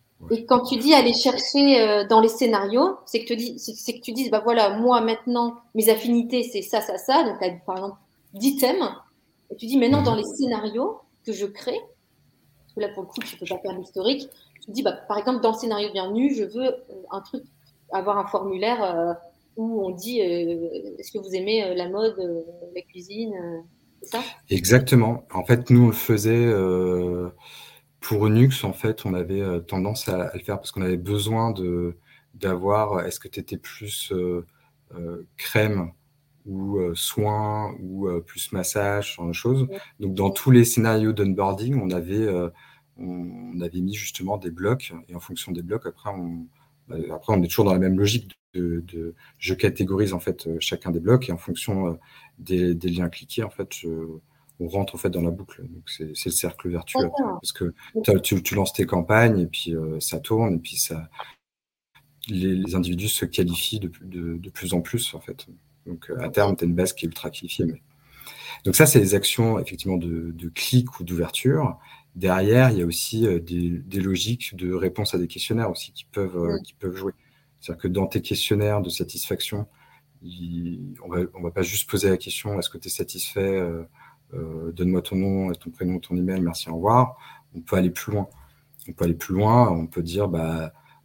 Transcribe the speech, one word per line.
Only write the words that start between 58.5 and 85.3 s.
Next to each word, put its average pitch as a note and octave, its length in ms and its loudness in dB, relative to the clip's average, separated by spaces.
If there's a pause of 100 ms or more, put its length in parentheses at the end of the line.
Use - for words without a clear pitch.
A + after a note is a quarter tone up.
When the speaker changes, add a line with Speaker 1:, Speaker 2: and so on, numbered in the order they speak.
Speaker 1:
lances G2 180 0
tes F#2+ 120 0
campagnes G#2+ 540 4
et E2+ 80 0
puis, - 280 -6
euh, D#2 240 -6
ça - 200 -6
tourne A2 360 0
et E2 40 -2
puis - 180 -10
ça, D#2+ 320 -6 (1160)
les, F#2+ 280 0
les F#2 200 -2
individus F2+ 340 -2
se - 160 -2
qualifient F2+ 540 -2
de, F#2 120 -6 (100)
de, F2 360 -8
de F#2 120 -12
plus F2+ 240 -6
en F2 80 2
plus, - 320 -4
en D#2+ 60 -14
fait. - 280 -16 (380)
Donc, E2+ 240 -12
euh, E2+ 120 -6
à D#2+ 60 -6
Speaker 2:
Ok. - 60 -8
Speaker 1:
terme, G2+ 220 4
t'as E2+ 100 -2
une E2+ 100 2
base F#2 180 2
qui - 120 -6
est - 20 -4
ultra E2 220 -8
qualifiée, - 360 -6
mais... D#2+ 160 -6 (800)
Donc F#2+ 120 2
ça, D#3 120 10
c'est C#3+ 120 8
les F#2+ 140 6
actions, A2 460 2
effectivement, F#2 380 -2
de, E2 340 -4
de E2 180 -10
clic B2 500 0
ou F2+ 40 -8
d'ouverture. F2+ 720 0 (380)
Derrière, F#2+ 560 6
il G#2 80 2
y - 20 2
a E2+ 40 2
aussi, A2 420 0
euh, F2+ 120 2
des, F2 300 -2
des F#2 300 -4
logiques G2 560 -2
de F2+ 180 -4
réponse F#2 400 0
à F#2 60 0
des F2 80 0
questionnaires A2 420 -2
aussi - 220 -10
qui - 140 -18
peuvent, F#2 320 -4
euh, E2+ 200 0
Speaker 2:
Mm. D2 60 -6
Speaker 1:
qui - 100 -20
peuvent F#2 220 -8
jouer. F#2+ 180 -6 (460)
C'est-à-dire - 240 -12
que G2 40 -2
dans F#2 200 0
tes - 140 -2
questionnaires G#2 600 0
de F2+ 80 -4
satisfaction, - 800 -6 (560)
il, E2+ 800 -8
on F2 60 -14
va, F2 120 -2 (140)
on F2+ 60 -14
va E2+ 100 -6
pas F#2+ 100 0
juste F2+ 260 -2
poser G2 220 2
la F#2 80 4
question, « G2+ 420 -6
Est-ce E2+ 100 -6
que - 100 -12
t'es - 100 -12
satisfait ? G2 720 -4
Euh, E2 240 -4 (500)
euh, D#2+ 380 -8
donne-moi F2+ 300 2
ton F#2+ 160 -4
nom, F#2+ 360 0